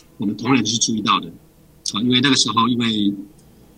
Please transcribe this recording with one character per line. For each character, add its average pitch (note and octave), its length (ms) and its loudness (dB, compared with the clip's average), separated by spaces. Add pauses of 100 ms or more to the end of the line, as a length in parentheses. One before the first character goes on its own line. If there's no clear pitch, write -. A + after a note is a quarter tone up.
(180)
我 G#2+ 80 -4
们 G#2 120 -2
同 A#2+ 160 0
仁 A#2 100 2
去 A2 140 -2
注 A2+ 180 -2
意 G#2+ 60 -2
到 F#2+ 180 2
的。 E2 80 -8 (680)
啊， G2+ 80 -4
因 B2 80 2
为 B2 120 4
那 C#3 80 4
个 C3 60 4
时 B2 160 0
候， B2 180 0
因 A#2+ 100 0
为 G#2+ 340 0 (640)